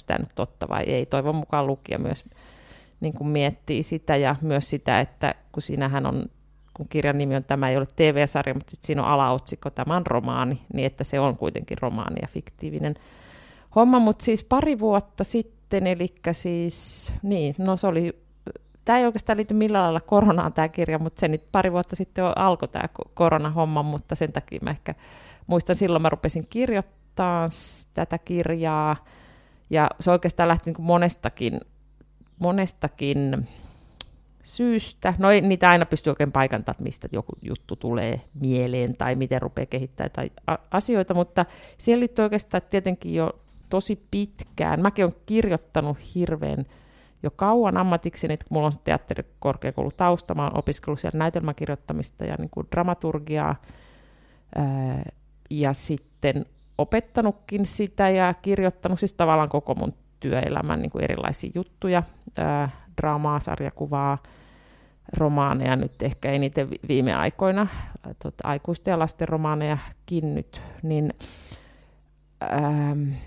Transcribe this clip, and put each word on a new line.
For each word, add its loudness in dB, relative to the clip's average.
tää 0
nyt -6
totta -6
vai -2
ei. -2
Toivon 0
mukaan -2
lukija -6
myös -6
niin -4
kuin -6
miettii -2
sitä 0
ja 2
myös 0
sitä, 0
että -4
kun -6
siinähän -2
on, -2
kun -12
kirjan 0
nimi 0
on -2
Tämä 0
ei 2
ole 0
T -10
V-sarja, 2
mutta -8
sit -14
siinä -2
on 0
alaotsikko 0
Tämä -2
on -2
romaani, -2
niin -2
että -4
se -2
on 0
kuitenkin -6
romaani -6
ja -10
fiktiivinen -8
homma. 8
Mut 4
siis 0
pari 2
vuotta 0
sitten, -2
elikkä -2
siis, -4
niin, 0
no 2
se -2
oli, 0
tää 6
ei 4
oikeastaan 0
liity -2
millään 4
lailla 2
koronaan 4
tää 2
kirja, -2
mut -4
se 2
nyt -2
pari 4
vuotta -2
sitten -4
jo 2
alkoi 2
tää -6
ko-, -12
koronahomma, 2
mutta -4
sen -2
takia -6
mä -4
ehkä -6
muistan, 2
silloin 2
mä 4
rupesin -2
kirjoittaa -2
s-, -8
tätä -2
kirjaa, -2
ja 4
se 2
oikeastaan 2
lähti 2
niinku -8
monestakin, 0
monestakin 0
syystä. -2
No 6
ei 8
niitä 6
aina 8
pysty 0
oikein 0
paikantamaan, 0
että -8
mistä -8
joku -6
juttu -8
tulee -2
mieleen 0
tai -2
miten -2
rupeaa -6
kehittämään -6
tai -6
a-, -2
asioita, 0
mutta 2
siihen 4
liittyy 0
oikeastaan 0
tietenkin -2
jo -2
tosi -2
pitkään. -2
Mäkin 2
olen 0
kirjoittanut 0
hirveän -2
jo -2
kauan 2
ammatikseni, 0
että -10
mulla 2
on 2
se -6
teatterikorkeakoulutausta, -2
mä -2
oon -2
opiskellut -4
siellä -4
näytelmäkirjoittamista -4
ja -6
niin -8
kuin -8
dramaturgiaa, -2
ää, -4
ja 0
sitten -4
opettanutkin 0
sitä 0
ja 4
kirjoittanut 0
siis -2
tavallaan 4
koko -2
mun -2
työelämän -2
niin -4
kuin -4
erilaisia -4
juttuja, -2
ää, -2
draamaa, 0
sarjakuvaa, -4
romaaneja 2
nyt -4
ehkä -4
eniten 0
vi-, -10
viime 2
aikoina, 0
ää, -14
tota, -8
aikuisten -4
ja 0
lasten -2
romaanejakin -2
nyt, -8
niin, 0
ähm, 0